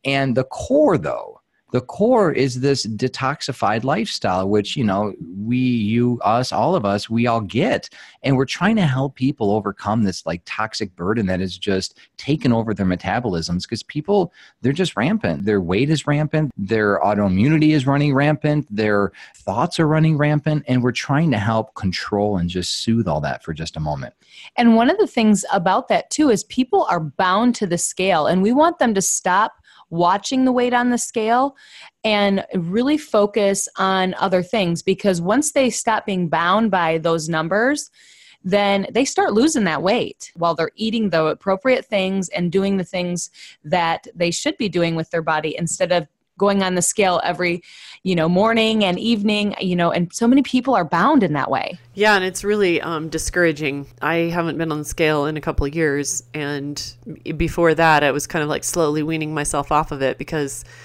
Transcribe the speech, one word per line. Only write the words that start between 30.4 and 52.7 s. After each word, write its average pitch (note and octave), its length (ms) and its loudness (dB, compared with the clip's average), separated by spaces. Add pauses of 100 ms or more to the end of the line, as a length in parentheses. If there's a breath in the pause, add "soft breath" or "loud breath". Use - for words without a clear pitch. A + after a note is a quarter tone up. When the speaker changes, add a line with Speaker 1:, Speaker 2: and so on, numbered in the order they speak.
Speaker 2:
the B3+ 60 2
weight B3 200 0
on B3 160 2
the B3 80 2
scale A#3+ 580 0 (480 loud breath)
and G3+ 520 2
really G#3 420 0
focus G#3 800 0
on F#3+ 380 0
other F3+ 280 0
things, F3 400 -2
because F#3+ 380 0
once G#3+ 320 0
they C4+ 160 2
stop - 380 -2
being F3+ 240 -2
bound F3+ 400 2
by E3 260 2
those E3 320 0
numbers, F#3+ 600 0 (520 soft breath)
then G3 480 2
they B3 140 2
start F#4 300 0
losing C4 300 2
that D3+ 180 0
weight - 520 -2
while E3+ 200 0
they're D#3+ 220 -4
eating A3 340 -2
the D#3+ 160 2
appropriate G3 580 0
things F#3+ 460 -2
and F3 200 -2
doing G3 280 0
the F3+ 60 -4
things F3 440 -6 (360 loud breath)
that E3 500 -2
they E3+ 160 -2
should C#4+ 260 -4
be G#3+ 140 -4
doing E3 240 0
with D#3+ 160 -4
their E3+ 100 -4
body D#3 380 -2
instead F3 340 -2
of E3+ 160 0 (300)
going G3+ 240 2
on F#3 120 0
the F3+ 80 0
scale F#3 400 2
every, F3 400 -2 (400 loud breath)
you F#3 140 0
know, D#3+ 120 2
morning A3 540 2
and F3+ 160 0
evening, G#3 640 0
you F3+ 160 -2
know, E3+ 160 2
and F3 200 -2
so - 140 -2
many C4 160 6
people B3 320 0
are F#3 100 2
bound G#3+ 380 4
in D#3+ 120 0
that C#3+ 160 -2
way. - 280 -4 (160)
Speaker 3:
Yeah, G#3 220 4
and F#3 80 0
it's F#3 180 -4
really, G3 380 2